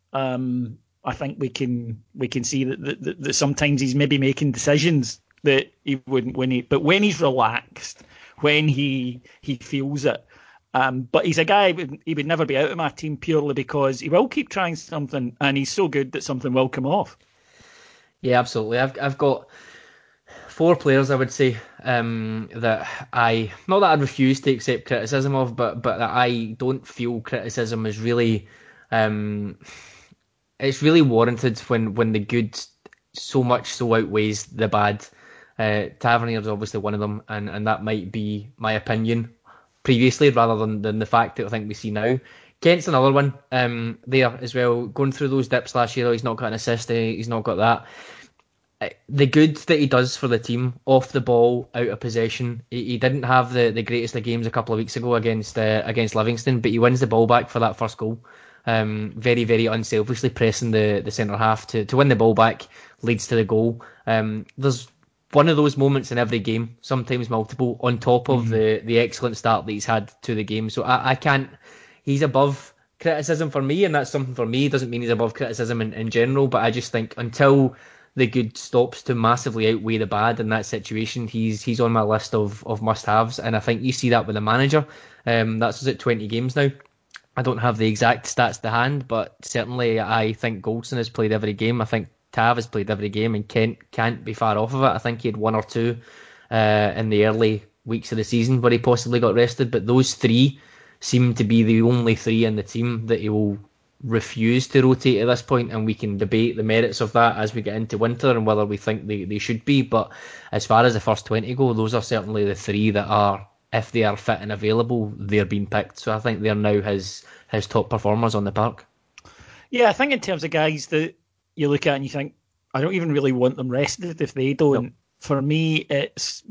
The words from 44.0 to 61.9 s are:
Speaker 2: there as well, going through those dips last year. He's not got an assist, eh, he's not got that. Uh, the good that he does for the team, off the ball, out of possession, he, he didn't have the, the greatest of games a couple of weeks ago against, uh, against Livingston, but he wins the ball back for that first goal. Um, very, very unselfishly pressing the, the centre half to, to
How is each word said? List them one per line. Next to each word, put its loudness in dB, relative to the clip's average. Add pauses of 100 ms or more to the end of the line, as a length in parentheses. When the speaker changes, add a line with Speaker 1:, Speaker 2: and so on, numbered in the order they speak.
Speaker 2:
there 2
as -8
well, 0
going -2
through -4
those 0
dips -2
last 0
year. 0
He's -2
not -4
got -6
an -6
assist, -4
eh, 0
he's -8
not -4
got -2
that. 2 (960)
Uh, -6 (180)
the 4
good 6
that 2
he 4
does 2
for -2
the 0
team, -4 (120)
off 4
the 0
ball, 4
out -2
of -6
possession, -4
he, -6
he -4
didn't 0
have 2
the, 4
the -2
greatest -4
of -4
games -2
a -6
couple -2
of 0
weeks -6
ago -2
against, -2
uh, 2
against -2
Livingston, 0
but 2
he 0
wins 4
the 2
ball 4
back 4
for -4
that 0
first -6
goal. -6 (480)
Um, -2
very, 2
very 4
unselfishly -2
pressing 0
the, 2
the -8
centre -4
half 0
to, -4
to -2